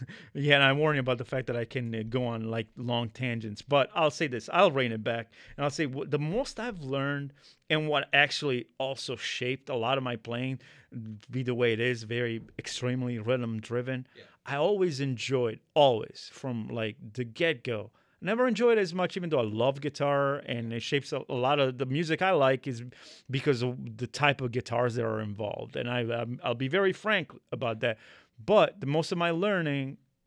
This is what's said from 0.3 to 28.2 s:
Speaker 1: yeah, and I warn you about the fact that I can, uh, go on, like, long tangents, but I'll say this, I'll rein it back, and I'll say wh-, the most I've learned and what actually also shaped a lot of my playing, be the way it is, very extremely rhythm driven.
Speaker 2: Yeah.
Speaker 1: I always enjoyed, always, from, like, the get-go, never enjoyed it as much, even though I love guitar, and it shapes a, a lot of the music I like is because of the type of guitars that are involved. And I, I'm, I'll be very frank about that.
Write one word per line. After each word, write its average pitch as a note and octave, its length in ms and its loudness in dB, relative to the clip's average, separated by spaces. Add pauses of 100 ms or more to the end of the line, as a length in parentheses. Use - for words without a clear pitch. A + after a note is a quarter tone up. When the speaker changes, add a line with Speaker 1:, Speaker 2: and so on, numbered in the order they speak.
Speaker 1:
yeah, C#3+ 220 6
and C#3 80 8
I C3+ 100 8
warn D3+ 240 4
you - 20 2
about B2+ 200 2
the A#2+ 60 -6
fact C3 220 -4
that B2 80 -2
I A#2+ 80 0
can, A#2 320 -4
uh, A2 140 -4
go B2+ 160 0
on, A2+ 260 -4
like, A2+ 240 -4
long A#2+ 340 -2
tangents, A#2 520 -6
but C#3 340 4
I'll D#3 160 4
say D#3 160 -2
this, B2 240 -6
I'll F#3 200 6
rein C3 200 0
it A2 140 -6
back, A#2 260 -4 (240)
and C#3+ 80 -4
I'll C#3+ 80 0
say D#3+ 140 -2
wh-, C#3 240 -6
the C#3+ 100 0
most E3+ 400 -4
I've A3 220 -8
learned C#3 500 -4 (380)
and D#3 180 2
what D3 240 0
actually C#3+ 560 2 (100)
also C3+ 380 -4
shaped C3 540 -6
a C#3 60 -2
lot A#2+ 220 2
of C3 60 -2
my B2 140 -2
playing, A#2+ 420 -4 (720)
be B2+ 120 -2
the B2 120 0
way A#2+ 160 4
it A2 80 2
is, A#2 240 0
very A#2 380 -2 (180)
extremely B2 600 -4
rhythm A#2 420 0
driven. B2 440 -4 (100)
Speaker 2:
Yeah. - 80 -20 (220)
Speaker 1:
I C#3 120 -4
always F3+ 420 2
enjoyed, B2 600 -2 (120)
always, C3 600 4
from, A#2+ 340 -6
like, A2+ 300 -4 (160)
the B2 100 -6
get-go, A#2 680 -4 (280)
never A#3 280 0
enjoyed A#3 320 4
it - 20 4
as E3+ 140 -2
much, F3+ 200 0
even F3 140 -4
though D3+ 100 4
I A#2 40 4
love A#2 360 2
guitar, C#3+ 580 0 (100)
and A#2 260 -4
it A#2 80 -4
shapes C#3 320 -2
a, C3+ 160 -4
a C3+ 60 -4
lot C3 240 2
of C3 180 2
the C3 80 -2
music D#3 380 0
I F#3+ 80 4
like C3+ 340 4
is A#2+ 160 -6 (480)
because B2+ 320 2
of B2 360 -4
the B2 100 -6
type C#3+ 340 0
of B2 100 -4
guitars A#2+ 440 -2
that A#2 100 -2
are A2 160 -2
involved. G#2+ 540 -6
And B2 120 -2
I, B2 120 -2
I'm, A#2+ 440 -4
I'll B2 120 0
be C3 120 -4
very F#3 260 2
frank G3+ 380 -2 (200)
about A2+ 300 -4
that. A#2 180 0 (440)